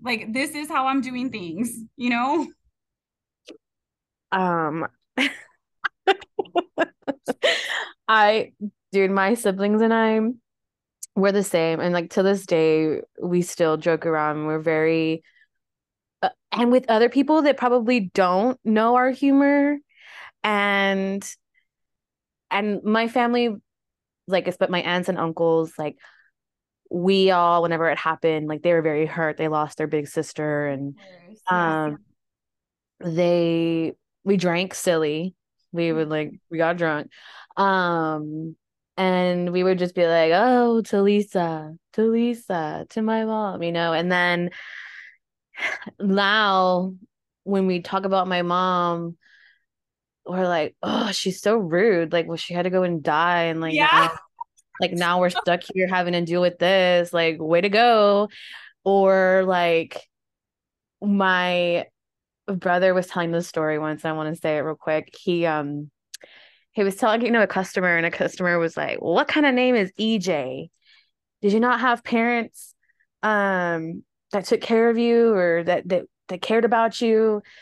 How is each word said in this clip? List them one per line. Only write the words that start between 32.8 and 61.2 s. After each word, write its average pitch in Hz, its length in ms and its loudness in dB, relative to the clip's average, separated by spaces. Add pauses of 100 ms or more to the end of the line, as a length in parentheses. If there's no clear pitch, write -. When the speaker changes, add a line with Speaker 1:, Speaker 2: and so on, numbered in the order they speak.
Speaker 2:
they, 165 920 0 (300)
we 196 140 2
drank 180 360 -2
silly. 160 600 -2 (360)
We 170 200 -2
would, 160 140 0
Speaker 1:
Mm-hmm. 151 60 -6
Speaker 2:
like, 151 200 -4 (180)
we 165 80 -10
got 165 200 0
drunk. 160 340 -4 (460)
Um, 160 1000 -2 (420)
and 180 560 0
we 180 100 0
would 185 160 2
just 180 160 -4
be 175 120 2
like, 165 280 4
"Oh, 240 460 4
to 208 200 0
Lisa, 175 720 0 (200)
to 214 100 -2
Lisa, 226 840 -2
to 226 120 -6
my 220 220 0
mom," 214 400 -4
you 170 80 -2
know? 170 220 0
And 175 180 0
then 175 380 2 (1040)
<sighs> - 440 -10
now 190 920 2 (500)
when 190 240 0
we 180 140 0
talk 190 240 -4
about 190 220 0
my 180 140 0
mom, 175 760 0 (1080)
we're 185 220 -2
like, 165 360 -2
"Oh, 220 280 -2
she's 185 300 -6
so 208 160 2
rude. 175 560 0
Like, 170 140 0
well, 165 100 -8
she - 160 -12
had 175 100 -2
to 185 60 0
go 185 140 2
and 170 200 -2
die. 170 420 2
And, 160 160 -4
like, 160 140 -4
Speaker 1:
Yeah. 294 160 2
Speaker 2:
now, 330 200 4 (720)
like, 180 100 0
now 175 300 0
we're 180 80 4
Speaker 1:
<laughs> - 0 -
Speaker 2:
stuck 180 320 0 (120)
here 185 140 0
having 180 260 0
to 175 120 0
deal 175 160 0
with 175 180 0
this. 180 540 2
Like, 165 260 2
way 165 220 2
to 202 80 0
go." 208 600 4 (540)
Or, 190 640 4
like, 175 560 0 (1000)
my 180 840 0 (600)